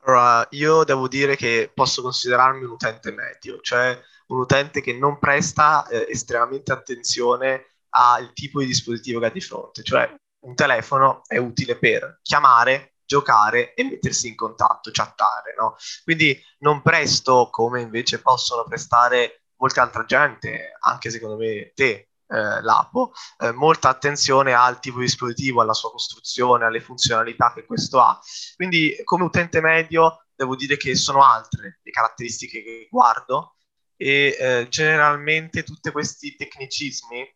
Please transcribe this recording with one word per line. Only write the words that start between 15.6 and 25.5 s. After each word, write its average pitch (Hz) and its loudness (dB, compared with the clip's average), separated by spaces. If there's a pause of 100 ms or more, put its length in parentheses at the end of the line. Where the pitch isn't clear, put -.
Quindi 156 0 (180)
non 143 0
presto, 131 2
come 120 -2
invece 117 -6
possono 123 0
prestare 120 0 (140)
molta 131 0
altra 113 -4
gente, 110 -2
anche 117 -2
secondo 110 -10
me 110 -8
te, 117 -2 (220)
eh, 104 -4
Lapo, 233 0 (280)
eh, 117 -2
molta 143 2
attenzione 135 2
al 123 4
tipo 123 -12
di 127 -2
dispositivo, 123 -2